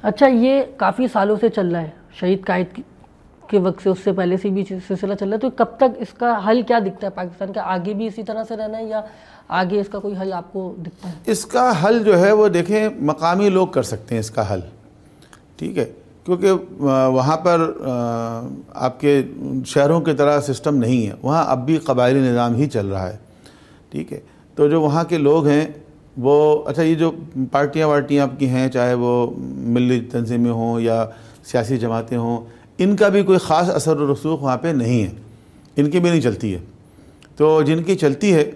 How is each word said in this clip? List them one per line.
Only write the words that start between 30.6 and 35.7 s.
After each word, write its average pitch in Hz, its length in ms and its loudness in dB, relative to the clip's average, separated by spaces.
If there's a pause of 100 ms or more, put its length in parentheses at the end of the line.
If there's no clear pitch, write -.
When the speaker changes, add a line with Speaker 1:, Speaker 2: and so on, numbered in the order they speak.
Speaker 2:
या 113 240 0 (400)
सियासी 123 340 -2
जमातें 113 380 -4
हों, 117 220 -2 (420)
इनका 202 280 4
भी 196 140 2
कोई 185 160 4
ख़ास 170 300 0
असर 156 300 0
और 143 140 0
रसूख 147 300 -4
वहाँ 131 140 0
पे 165 160 -4
नहीं 120 300 0
है, 92 140 -6 (600)